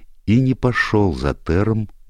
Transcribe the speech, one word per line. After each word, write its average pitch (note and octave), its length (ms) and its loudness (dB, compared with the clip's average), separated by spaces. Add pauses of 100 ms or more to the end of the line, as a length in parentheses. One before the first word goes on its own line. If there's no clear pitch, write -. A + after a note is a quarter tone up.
(260)
и A2 120 4
не C3 140 2
пошёл G#2+ 640 0
за C2 180 -2
Тером G#2 560 -2 (220)